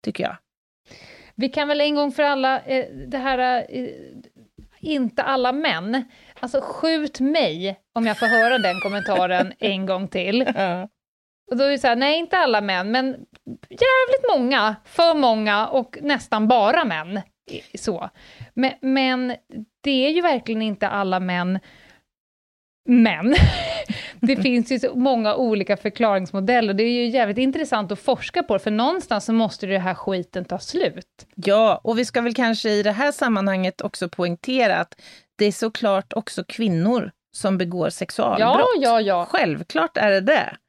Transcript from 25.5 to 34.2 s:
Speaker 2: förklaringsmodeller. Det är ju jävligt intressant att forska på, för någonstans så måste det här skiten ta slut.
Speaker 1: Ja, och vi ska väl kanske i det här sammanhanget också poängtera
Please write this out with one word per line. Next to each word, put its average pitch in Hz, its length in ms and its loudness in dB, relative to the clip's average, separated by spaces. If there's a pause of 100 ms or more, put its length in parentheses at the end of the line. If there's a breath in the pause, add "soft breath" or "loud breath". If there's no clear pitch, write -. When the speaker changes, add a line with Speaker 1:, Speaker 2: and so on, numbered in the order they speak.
Speaker 2:
förklaringsmodeller. 202 960 0
Det 208 100 0
är 233 80 0
ju 240 160 0
jävligt 226 300 0
intressant 262 540 -2
att - 80 -6
forska 285 440 -2
på, 196 160 0
för 220 120 -4
någonstans 240 540 -2
så 226 80 0
måste 226 340 0
det 190 120 0
här 180 140 -2
skiten 180 520 -6
ta 180 140 -8
slut. 294 460 -4 (300)
Speaker 1:
Ja, 202 480 2
och 226 160 0
vi 247 60 0
ska 233 160 -2
väl 233 120 -2
kanske 226 360 0
i 208 140 2
det 208 80 2
här 277 200 0
sammanhanget 196 680 0
också 185 280 -6
poängtera 185 680 0